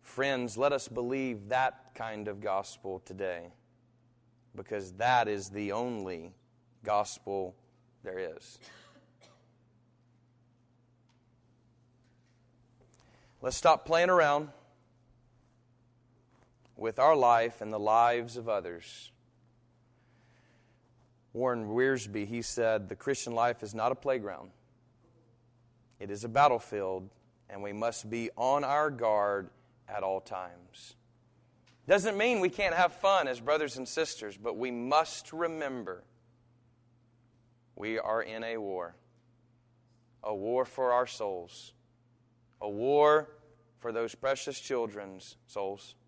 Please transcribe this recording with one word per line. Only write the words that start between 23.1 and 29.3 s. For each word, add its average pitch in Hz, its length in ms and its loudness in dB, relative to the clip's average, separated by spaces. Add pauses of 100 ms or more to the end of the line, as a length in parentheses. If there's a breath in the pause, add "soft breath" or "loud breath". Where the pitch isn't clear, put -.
life 117 280 0
is 107 120 -10
not 113 180 0
a - 20 -2
playground. 101 580 -6 (1500)
It 101 120 -10
is 104 140 -8
a 117 40 -8
battlefield, 104 840 2 (380)
and 101 140 -12
we 101 100 -8
must 110 380 -4
be 117 260 -4
on 139 280 2
our 147 260 0
guard 104 600 0 (380 soft breath)